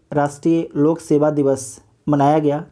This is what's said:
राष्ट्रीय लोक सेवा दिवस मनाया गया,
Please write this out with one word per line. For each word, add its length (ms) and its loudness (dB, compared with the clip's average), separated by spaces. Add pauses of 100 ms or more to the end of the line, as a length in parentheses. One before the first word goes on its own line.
(120)
राष्ट्रीय 640 -2
लोक 240 2
सेवा 300 2
दिवस 520 -2 (260)
मनाया 300 2
गया, 340 -2